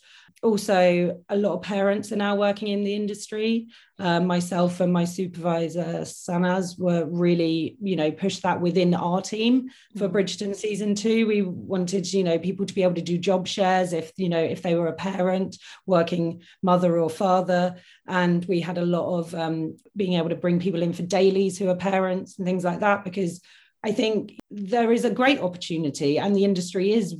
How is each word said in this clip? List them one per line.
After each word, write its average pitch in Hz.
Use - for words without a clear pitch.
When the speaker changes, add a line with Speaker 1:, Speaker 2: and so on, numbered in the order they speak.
Speaker 1:
also, 180
a 208
lot 202
of 175
parents 202
are 208
now 202
working 202
in 202
the 202
industry. 214
Uh, 175
myself 175
and 180
my 175
supervisor, 170
Sanaz, 180
were 175
really, 170
you 190
know, 156
pushed 185
that 180
within 175
our 175
team 240
for 196
Speaker 2:
Mm. 185
Speaker 1:
Bridgerton 202
season 208
two. 220
We 214
wanted, 180
you 190
know, 170
people 185
to -
be 196
able 180
to 175
do 170
job 185
shares 185
if, 160
you 185
know, 165
if 151
they 170
were 170
a 156
parent, 185
working 170
mother 180
or 160
father. 180
And 175
we 180
had 175
a 175
lot 175
of, 170
um, 160
being 185
able 165
to 170
bring 175
people 175
in 170
for 175
dailies 190
who 190
are 180
parents 190
and 185
things 180
like 170
that, 202
because 180
I 214
think 220
there 226
is 233
a 233
great 254
opportunity 156
and 202
the 196
industry 190
is 175